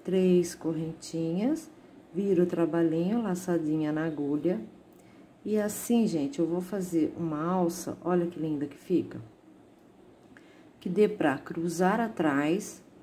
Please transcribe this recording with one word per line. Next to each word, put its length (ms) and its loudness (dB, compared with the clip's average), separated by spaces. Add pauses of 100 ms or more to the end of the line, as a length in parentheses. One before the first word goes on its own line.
Três 500 4
correntinhas, 1120 -4 (460)
viro 300 4
o 20 4
trabalhinho, 760 2
laçadinha 680 0
na 140 0
agulha. 560 0 (840)
E 140 0
assim, 480 2
gente, 320 -2
eu 80 2
vou 140 -2
fazer 580 -2
uma 260 -4
alça, 600 -2
olha 240 2
que 100 -8
linda 280 -2
que 100 -14
fica. 440 -2 (1600)
Que 100 -8
dê 200 4
pra 280 0
cruzar 640 0
atrás 800 0 (220)